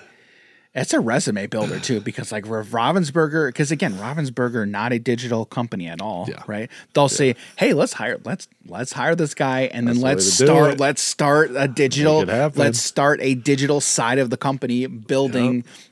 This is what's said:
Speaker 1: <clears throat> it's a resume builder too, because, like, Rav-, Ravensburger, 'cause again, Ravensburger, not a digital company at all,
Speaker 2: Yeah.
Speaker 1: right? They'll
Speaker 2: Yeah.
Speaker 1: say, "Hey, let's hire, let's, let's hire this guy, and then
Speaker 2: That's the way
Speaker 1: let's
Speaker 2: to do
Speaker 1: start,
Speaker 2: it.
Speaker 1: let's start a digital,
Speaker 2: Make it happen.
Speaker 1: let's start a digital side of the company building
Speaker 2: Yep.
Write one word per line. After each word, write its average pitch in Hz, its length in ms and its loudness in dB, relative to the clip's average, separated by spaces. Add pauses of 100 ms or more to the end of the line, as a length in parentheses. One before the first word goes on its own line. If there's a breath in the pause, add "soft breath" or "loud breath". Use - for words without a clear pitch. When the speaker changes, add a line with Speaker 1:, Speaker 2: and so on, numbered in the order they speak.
(260 loud breath)
Speaker 1:
<clears throat> - 500 -20
it's 131 180 -4
a 311 60 4
resume 110 480 0
builder 107 320 -4
too, 113 220 -2
because, - 300 -8
like, 107 160 -8
Rav-, 110 200 -6
Ravensburger, 147 880 0
'cause 147 160 -2
again, 151 220 -2
Ravensburger, 120 760 -4
not 107 240 -2
a 117 60 0
digital 117 460 -2
company 110 420 -6
at 82 140 -12
all, 98 280 -8
Speaker 2:
Yeah. - 180 -12
Speaker 1:
right? 107 220 -8 (240 loud breath)
They'll 143 120 4
Speaker 2:
Yeah. - 20 2
Speaker 1:
say, 131 280 2 (220 loud breath)
"Hey, 233 160 4
let's 147 200 2
hire, - 300 -6
let's, - 240 -10 (200)
let's 95 260 -10
hire 147 220 0
this 160 180 -2
guy, 131 280 0 (120)
and 120 140 -2
then 120 80 2
Speaker 2:
That's 123 40 2
the 127 60 0
way 135 100 4
Speaker 1:
let's 190 220 2
Speaker 2:
to - 0 -
do 131 80 6
Speaker 1:
start, 156 280 8
Speaker 2:
it. 147 60 -4
Speaker 1:
let's 143 220 0
start 151 540 2
a 139 120 0
digital, 143 520 2
Speaker 2:
Make 90 100 0
it 104 40 0
happen. 143 260 0
Speaker 1:
let's 123 200 2
start 147 440 2
a 135 120 2
digital 139 460 0
side 123 380 0
of 127 100 0
the 127 80 -4
company 131 500 -2
building 123 680 0
Speaker 2:
Yep. 120 100 -4 (260 loud breath)